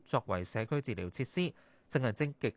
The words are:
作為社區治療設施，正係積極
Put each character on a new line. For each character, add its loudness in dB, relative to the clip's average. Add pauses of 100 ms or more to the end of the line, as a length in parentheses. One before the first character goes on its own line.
作 2
為 0
社 -2
區 0
治 -2
療 -4
設 -4
施， 0 (340)
正 2
係 4
積 0
極 0